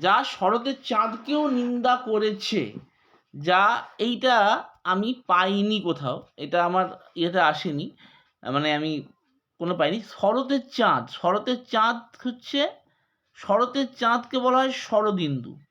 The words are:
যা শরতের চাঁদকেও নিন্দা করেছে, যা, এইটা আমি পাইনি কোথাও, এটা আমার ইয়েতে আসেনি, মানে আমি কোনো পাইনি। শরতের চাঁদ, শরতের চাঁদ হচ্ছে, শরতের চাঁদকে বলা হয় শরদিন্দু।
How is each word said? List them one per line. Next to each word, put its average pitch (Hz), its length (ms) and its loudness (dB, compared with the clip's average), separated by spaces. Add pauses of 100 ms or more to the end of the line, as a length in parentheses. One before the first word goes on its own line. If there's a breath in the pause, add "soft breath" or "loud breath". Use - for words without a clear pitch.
যা 190 120 4 (200)
শরতের 233 420 0 (120)
চাঁদকেও 233 600 -2
নিন্দা 247 440 0 (160)
করেছে, 214 520 0 (720 soft breath)
যা, 175 280 2 (360)
এইটা 240 380 0 (560)
আমি 196 180 0 (180)
পাইনি 202 500 2 (100)
কোথাও, 143 300 -4 (200)
এটা 175 280 -2
আমার 180 200 2 (300)
ইয়েতে 170 260 0 (100)
আসেনি, 156 360 -6 (560 soft breath)
মানে 143 340 -2
আমি 156 140 -4 (680)
কোনো 170 200 -2
পাইনি। 160 180 2 (160)
শরতের 254 500 0 (140)
চাঁদ, 170 260 2 (160)
শরতের 214 400 0 (140)
চাঁদ 226 240 2 (240)
হচ্ছে, 254 400 -6 (760)
শরতের 247 500 0 (120)
চাঁদকে 240 400 0
বলা 254 220 4
হয় 262 120 0 (140)
শরদিন্দু। 180 680 0 (180)